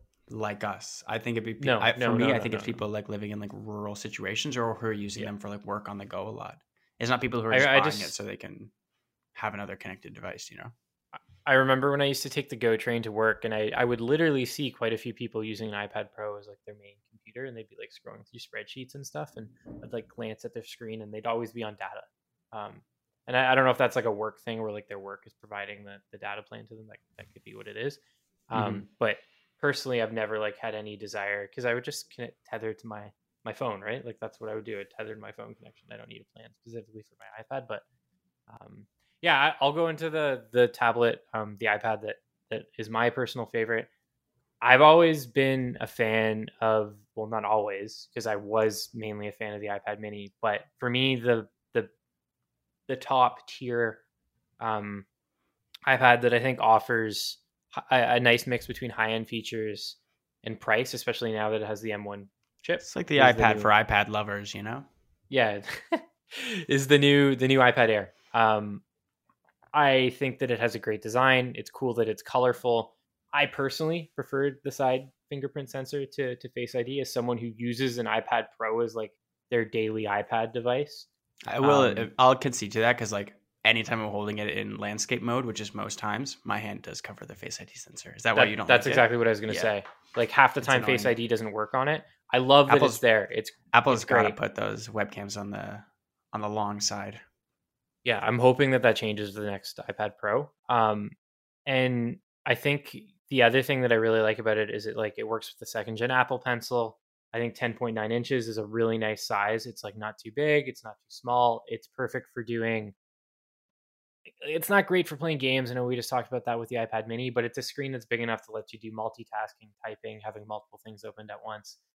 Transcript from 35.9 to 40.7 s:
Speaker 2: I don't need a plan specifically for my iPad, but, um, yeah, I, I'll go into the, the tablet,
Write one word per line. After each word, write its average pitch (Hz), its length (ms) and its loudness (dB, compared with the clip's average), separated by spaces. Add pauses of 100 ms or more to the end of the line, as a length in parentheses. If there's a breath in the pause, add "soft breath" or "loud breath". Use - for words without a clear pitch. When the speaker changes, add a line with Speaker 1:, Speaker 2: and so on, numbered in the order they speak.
Speaker 2:
I 110 40 -16
don't 113 120 -20
need 110 140 -20
a - 140 -20
plan 117 140 -20 (100)
specifically 110 440 -18
for - 160 -20
my 107 360 -14
iPad, 120 120 -12
but, 107 140 -10 (640)
um, 104 380 -20 (360)
yeah, 170 120 4
I, 147 200 4 (100)
I'll 143 80 4
go 165 160 0
into 160 220 -6
the, 147 420 -2
the 123 160 8
tablet, 117 540 2 (100)